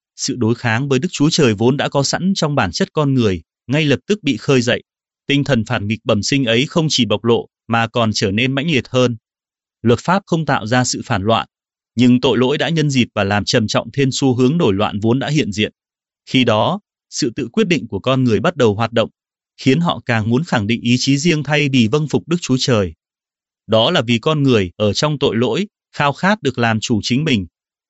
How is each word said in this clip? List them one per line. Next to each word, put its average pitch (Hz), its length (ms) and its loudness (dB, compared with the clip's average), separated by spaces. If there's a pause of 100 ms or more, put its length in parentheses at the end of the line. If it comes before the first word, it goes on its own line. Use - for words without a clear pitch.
(160)
sự - 220 -6
đối 120 180 2
kháng 123 340 -2
với 131 100 2
Đức 131 120 -2
Chúa 147 180 0
Trời 131 240 2
vốn 120 240 2
đã 127 120 -2
có 139 140 0
sẵn 175 320 -2
trong 147 200 -2
bản 113 160 0
chất - 220 -4
con 143 200 0
người, 104 280 0 (260)
ngay 151 180 0
lập 131 220 2
tức 208 160 0
bị 135 140 0
khơi 131 240 2
dậy. 113 220 -2 (440)
Tinh 143 160 2
thần 120 220 0
phản 107 220 -4
nghịch 107 160 -4
bẩm 101 200 0
sinh 139 220 0
ấy 117 200 2
không 160 240 -2
chỉ 123 160 0
bộc 104 180 -2
lộ, 117 240 0 (200)
mà 113 200 0
còn 113 260 0
trở 101 180 0
nên 123 200 0
mãnh 139 200 -2
liệt 123 160 0
hơn. 123 300 -2 (640)
Luật 113 180 2
pháp 196 260 -2
không 165 200 -2
tạo 123 220 -2
ra 123 160 0
sự - 220 -4
phản 101 160 -4
loạn, 107 260 0 (480)
nhưng 123 260 4
tội 139 160 2
lỗi 127 200 0
đã 139 120 -2
nhân 156 200 0
dịp 127 260 2
và 104 80 0
làm 101 220 0
trầm 113 220 0
trọng 113 240 -4
thêm 139 200 0
xu 131 240 0
hướng 127 220 2
nổi 135 160 2
loạn 101 260 -2
vốn 117 200 0
đã 120 100 -4
hiện 143 220 -2
diện. 104 200 -2 (580)
Khi 131 140 2
đó, 117 360 2 (300)
sự 123 260 -4
tự 123 160 -6
quyết 220 160 0
định 156 200 -2
của 98 120 -8
con 131 240 0
người 110 160 2
bắt 113 160 -2
đầu 110 200 2
hoạt 113 160 -2
động, 113 180 0 (520)
khiến 135 180 2
họ 170 260 -2
càng 113 240 -2
muốn 127 140 2
khẳng 107 240 -2
định 117 140 -2
ý 120 180 2
chí 139 180 0
riêng 151 260 0
thay 147 260 -2
vì 123 180 4
vâng 151 200 0
phục - 200 -2
Đức 170 140 0
Chúa 127 180 0
Trời. 101 340 0 (720)
Đó 110 240 2
là 175 100 0
vì 117 180 0
con 156 240 0
người 107 340 2
ở 104 160 0
trong 151 260 -2
tội 117 160 0
lỗi, 123 320 -2 (280)
khao 143 180 0
khát 202 280 -2
được 135 160 -4
làm 113 220 0
chủ 110 240 0
chính 131 200 -2
mình. 120 220 0 (440)